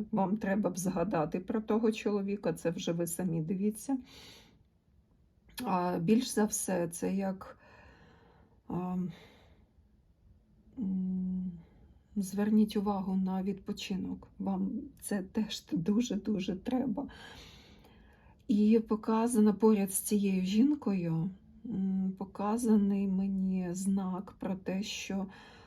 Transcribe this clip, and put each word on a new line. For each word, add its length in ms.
вам 260
треба 320
б 100
згадати 600
про 220
того 300
чоловіка, 600
це 160
вже 220
ви 160
самі 340
дивіться. 560
А 380
більш 260
за 180
все, 420
це 280
як, 420
а, 300
м, 720
зверніть 600
увагу 380
на 280
відпочинок. 840
Вам 320
це 220
теж 480
дуже-дуже 840
треба. 520
І 400
показано 640
поряд 400
з 60
цією 460
жінкою, 840
м, 520
показаний 920
мені 640
знак 680
про 160
те, 280
що 420